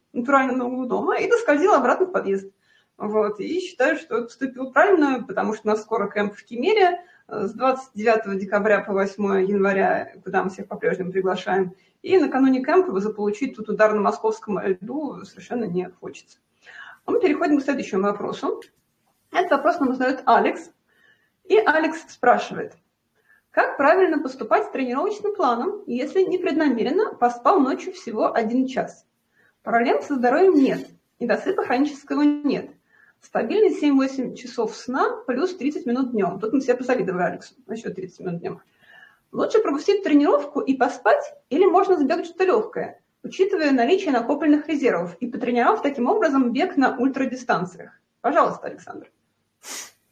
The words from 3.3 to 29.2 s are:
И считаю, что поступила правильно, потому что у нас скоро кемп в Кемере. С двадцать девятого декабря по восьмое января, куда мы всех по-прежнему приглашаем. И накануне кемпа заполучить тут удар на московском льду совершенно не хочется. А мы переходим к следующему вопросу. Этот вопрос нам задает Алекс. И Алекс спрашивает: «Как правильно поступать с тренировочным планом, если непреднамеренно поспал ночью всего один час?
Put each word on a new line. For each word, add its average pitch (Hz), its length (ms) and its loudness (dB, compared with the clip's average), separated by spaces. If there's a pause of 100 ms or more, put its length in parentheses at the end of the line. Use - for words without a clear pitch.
И 339 180 -6
считаю, 311 380 -2
что 240 260 -4
поступила 254 480 -10
правильно, 294 560 4
потому 202 260 -2
что 214 160 -6
у 208 40 2
нас 214 100 0
скоро - 260 -4
кемп 202 280 -4
в - 80 -20
Кемере. 359 560 2 (260)
С 208 280 -6
двадцать 254 400 -2
девятого 214 420 0
декабря 202 460 2
по 208 100 -6
восьмое 196 500 0
января, 196 720 0 (100)
куда 185 220 -2
мы 190 60 -4
всех - 180 -12
по-прежнему 185 420 -4
приглашаем. 185 640 -2 (280)
И - 160 2
накануне 269 460 2
кемпа 311 360 0
заполучить 208 560 -4
тут 214 120 -10
удар 208 260 2
на 208 60 0
московском 208 600 -2
льду 202 640 -6
совершенно - 400 -10
не 180 260 -6 (100)
хочется. - 380 -18 (680)
А - 60 -2
мы 453 80 2
переходим 302 380 2
к - 60 -4
следующему 220 380 -2
вопросу. 202 580 -4 (720)
Этот 359 200 0
вопрос 302 280 2
нам 262 140 0
задает 262 320 -2
Алекс. - 440 2 (760)
И 392 120 4
Алекс 320 420 2 (140)
спрашивает: 92 640 0 (720)
«Как 508 280 0
правильно 320 440 4
поступать 262 440 -2
с - 40 -14
тренировочным 302 640 -4
планом, 269 520 -2
если 254 360 0
непреднамеренно 311 920 0
поспал 269 440 2
ночью 285 360 -2
всего - 380 -4
один 233 340 0
час? - 400 -8 (560)